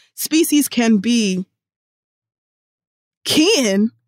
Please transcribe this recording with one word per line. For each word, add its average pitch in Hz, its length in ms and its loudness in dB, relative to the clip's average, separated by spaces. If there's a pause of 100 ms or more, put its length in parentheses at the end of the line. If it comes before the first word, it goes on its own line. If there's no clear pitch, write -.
(160)
species 302 540 0
can 226 280 0
be 196 480 -2 (1800)
kin 240 680 0 (160)